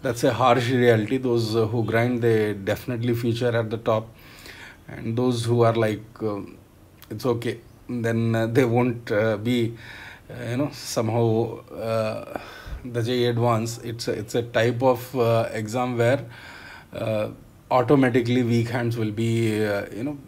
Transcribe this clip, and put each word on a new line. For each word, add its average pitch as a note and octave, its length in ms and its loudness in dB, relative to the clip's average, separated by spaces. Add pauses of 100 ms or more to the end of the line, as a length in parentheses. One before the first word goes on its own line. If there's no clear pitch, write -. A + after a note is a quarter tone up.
That's B2 220 -2
a C3 100 4
harsh B2 380 4
reality. A#2+ 460 4
Those, A#2 380 0
uh, A2 120 2
who A2+ 160 -2
grind, A#2 400 0
they G#2+ 320 2
definitely A2+ 580 -4
feature A#2 420 0
at A2+ 140 0
the A2+ 80 -4
top, A2+ 320 -2 (800)
and A#2 280 -6
those A#2+ 300 0
who A#2 160 4
are A2+ 120 6
like, G#2+ 300 0 (160)
uh, G#2 200 -2 (720)
"It's A2+ 160 -4
okay," A#2+ 320 -2 (280)
then, A2+ 460 0
uh, A2+ 140 2
they B2 180 4
won't, A#2 460 0
uh, A2 260 2
be, A#2 400 0 (500)
uh, A#2+ 220 -10
you A#2+ 80 -4
know, C#3+ 160 -2
somehow, A2+ 840 0 (100)
uh, A2 720 -4 (440)
the A#2+ 200 -4
J A#2+ 100 -2
E B2 140 2
Advance. A#2 560 0
It's A#2 240 -8
a, - 40 -2
it's - 220 -6
a B2 80 2
type A#2+ 400 0
of, B2+ 340 2
uh, A#2 360 2
exam A#2 460 -4
where, A#2+ 280 2 (680)
uh, A2 360 -2 (400)
automatically B2+ 720 4
weak A#2 280 2
hands A#2+ 280 -2
will G#2+ 140 -2
be, A2 520 0
uh, G2+ 220 -2 (100)
you G#2+ 80 -6
know D3 140 -6 (100)